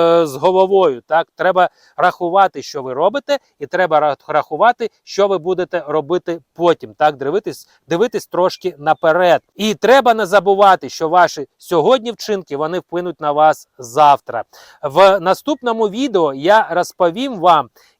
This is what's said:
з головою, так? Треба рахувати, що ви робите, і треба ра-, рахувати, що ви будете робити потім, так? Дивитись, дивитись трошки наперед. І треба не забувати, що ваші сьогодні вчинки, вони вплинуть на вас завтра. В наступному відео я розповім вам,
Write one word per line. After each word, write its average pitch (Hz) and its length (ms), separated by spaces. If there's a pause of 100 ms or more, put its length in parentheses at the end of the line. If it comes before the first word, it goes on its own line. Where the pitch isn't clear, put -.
(280)
з 135 80
головою, 185 720
так? 160 280
Треба 175 340 (280)
рахувати, 175 640
що 139 220
ви 131 100
робите, 220 440 (220)
і 143 80
треба 175 320
ра-, 147 180 (100)
рахувати, 160 640 (140)
що 196 240
ви 196 100
будете 175 500
робити 156 520 (140)
потім, 160 400
так? 151 240
Дивитись, 147 500 (200)
дивитись 190 400
трошки 175 500
наперед. 160 640 (140)
І 208 180
треба 233 400
не 220 120
забувати, 190 640
що 160 200
ваші 160 380 (100)
сьогодні 214 540
вчинки, 190 460
вони 156 220
вплинуть 175 420
на 151 100
вас 151 460
завтра. 123 680 (400)
В 185 360
наступному 226 680
відео 185 440
я 185 380
розповім 180 680
вам, 156 300 (300)